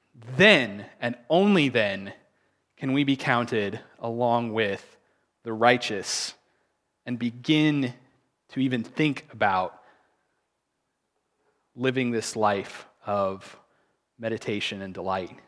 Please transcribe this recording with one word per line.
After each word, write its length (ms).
Then, 500
and 160
only 400
then, 440
can 160
we 100
be 120
counted 640
along 540
with 440
the 100
righteous 800
and 140
begin 760
to 100
even 240
think 480
about 480
living 360
this 240
life 500
of 520
meditation 600
and 120
delight 420